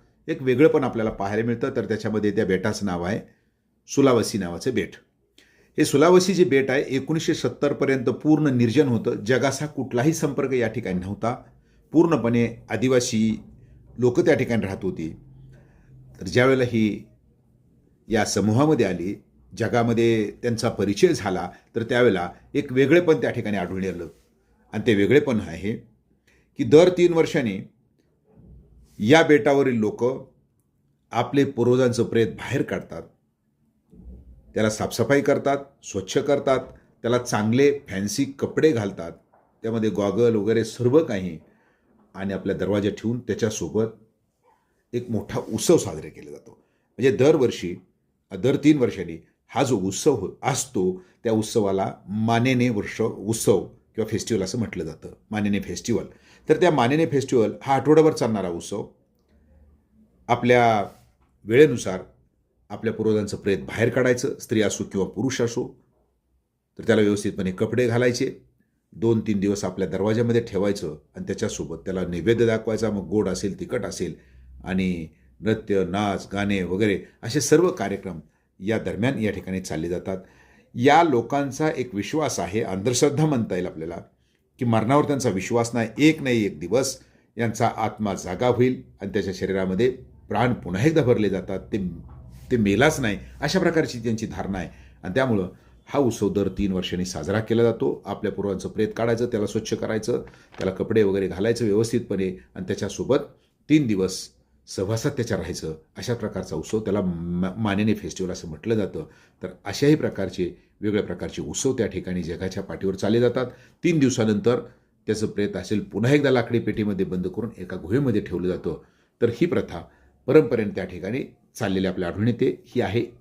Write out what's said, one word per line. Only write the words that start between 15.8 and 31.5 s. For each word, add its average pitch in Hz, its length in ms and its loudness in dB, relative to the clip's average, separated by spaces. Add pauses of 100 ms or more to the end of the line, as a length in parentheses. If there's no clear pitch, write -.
तर 90 60 -10
ज्यावेळेला 127 380 4
ही 110 420 0 (1000)
या 104 160 2
समूहामध्ये 117 640 2
आली, 90 360 -4 (360)
जगामध्ये 113 760 2 (100)
त्यांचा 117 260 -2
परिचय 101 400 2
झाला, 92 420 -2 (260)
तर 113 60 -2
त्यावेळेला 107 480 2 (240)
एक 143 180 -4
वेगळेपण 151 420 4
त्या 123 160 -2
ठिकाणी 107 260 -4
आढळून 92 280 -4
आलं. 87 240 -6 (640)
आणि 107 140 -4
ते 117 80 6
वेगळेपण 117 460 2
आहे 85 360 -8 (840)
की 139 60 0
दर 151 240 10
तीन 175 240 4
वर्षांनी 147 480 0 (1400)
या 139 240 6
बेटावरील 139 560 4
लोक 120 540 -2 (800)
आपले 123 320 2
पूर्वजांचं 120 600 2